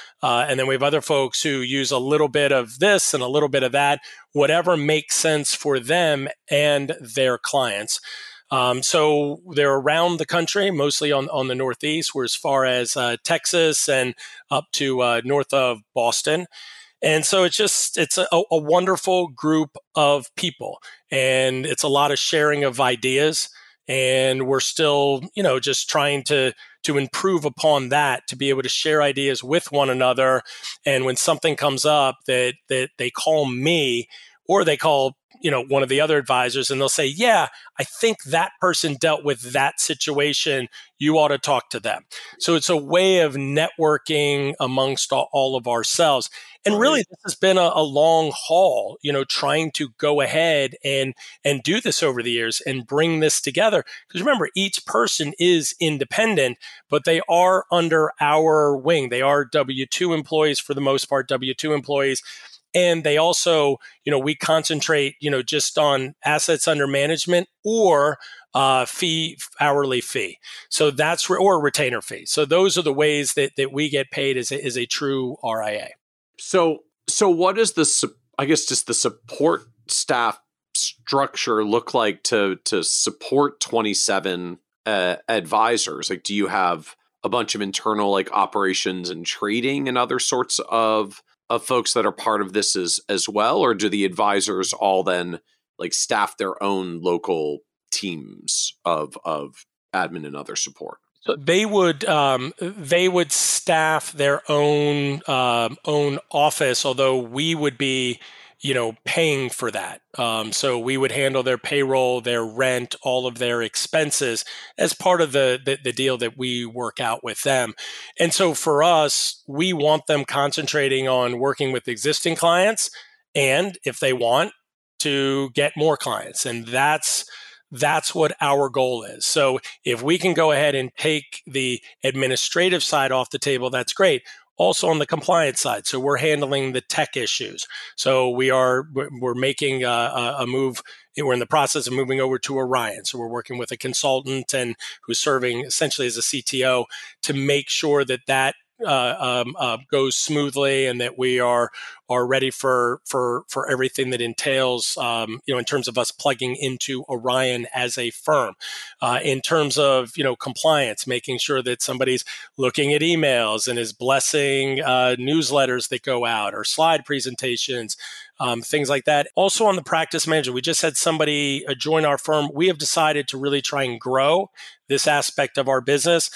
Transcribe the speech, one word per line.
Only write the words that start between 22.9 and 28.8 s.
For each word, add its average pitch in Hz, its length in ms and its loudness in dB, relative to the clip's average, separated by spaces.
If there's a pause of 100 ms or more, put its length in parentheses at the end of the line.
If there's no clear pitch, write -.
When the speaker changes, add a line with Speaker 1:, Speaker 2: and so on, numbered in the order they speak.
Speaker 1:
And 131 580 2
we're 131 140 2
still, 143 640 0 (100)
you 208 80 -4
know, 135 180 2
just 131 300 -2
trying 143 360 0
to, 131 280 2 (300)
to 143 160 0
improve 156 440 0
upon 143 460 2
that, 139 380 0
to - 80 -8
be 139 140 -2
able 135 120 2
to 127 80 -4
share 156 320 2